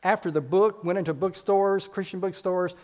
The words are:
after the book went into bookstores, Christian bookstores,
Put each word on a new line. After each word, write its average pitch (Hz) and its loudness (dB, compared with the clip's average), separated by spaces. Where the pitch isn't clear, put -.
after 190 0
the 151 0
book 190 2
went 180 0
into 160 -2
bookstores, 196 0
Christian 190 -8
bookstores, 180 -2